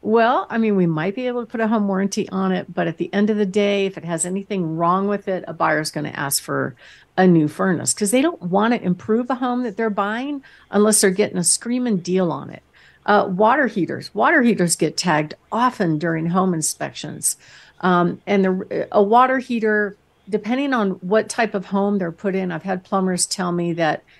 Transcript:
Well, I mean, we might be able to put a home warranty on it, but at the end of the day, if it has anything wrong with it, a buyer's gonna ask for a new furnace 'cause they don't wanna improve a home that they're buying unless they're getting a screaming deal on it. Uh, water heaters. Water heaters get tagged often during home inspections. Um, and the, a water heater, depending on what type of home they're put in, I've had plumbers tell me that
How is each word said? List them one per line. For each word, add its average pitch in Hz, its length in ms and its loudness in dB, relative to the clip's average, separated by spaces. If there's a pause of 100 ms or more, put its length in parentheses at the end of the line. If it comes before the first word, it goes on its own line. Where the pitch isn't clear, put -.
Well, 226 460 2
I 226 80 -2
mean, 220 160 2
we 185 120 4
might 165 280 -2
be 254 140 -4
able 240 140 -4
to 226 40 -10
put 226 140 -8
a 220 80 0
home 214 180 2
warranty 196 440 -2
on 190 200 -2
it, 180 240 -4
but 175 140 0
at 160 80 -6
the - 180 -6
end 208 160 2
of 214 60 2
the 208 100 0
day, 202 400 0
if 190 100 -6
it 170 80 -14
has 170 220 -4
anything 185 500 -4
wrong 180 300 2
with 202 220 -4
it, 185 180 -4
a 165 60 -12
buyer's 160 400 0
gonna - 160 -6
ask 139 340 -4
for 131 320 -4 (420)
a 185 80 4
new 170 220 6
furnace 151 480 -2
'cause 208 160 -2
they 254 100 4
don't 339 220 0
wanna 202 340 2
improve 214 540 -2
a 262 60 -2
home 247 260 -2
that 220 140 -6
they're 226 140 -2
buying 226 520 -4 (300)
unless 208 280 4
they're 190 120 4
getting 190 260 0
a 175 60 0
screaming 240 540 -2
deal 180 340 0
on 143 180 -8
it. - 140 -18 (420)
Uh, 202 240 4
water 220 380 4
heaters. 160 440 -4
Water 262 300 2
heaters 185 320 2
get 151 220 -2
tagged 151 380 0 (180)
often 214 460 0
during 165 280 -2
home 185 260 2
inspections. 147 840 -6 (440)
Um, 180 460 2
and 196 180 2
the, 185 460 -2
a 208 140 4
water 254 340 4
heater, 214 580 -2 (320)
depending 233 460 -2
on 208 200 2
what 214 340 0
type 220 260 -2
of 190 120 -4
home 202 320 0
they're 175 120 -2
put 190 240 -4
in, 190 160 -2
I've 160 140 -8
had 190 180 -4
plumbers 185 420 0
tell 180 280 -4
me 175 220 -2
that 160 280 0 (160)